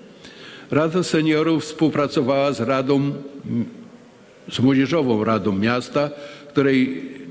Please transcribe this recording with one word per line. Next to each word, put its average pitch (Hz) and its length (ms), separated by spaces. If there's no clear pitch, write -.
Rada 160 320
Seniorów 156 600
współpracowała 139 880
z 117 80
Radą, 135 520
z - 80
Młodzieżową 131 640
Radą 104 360
Miasta, 123 500
której 135 520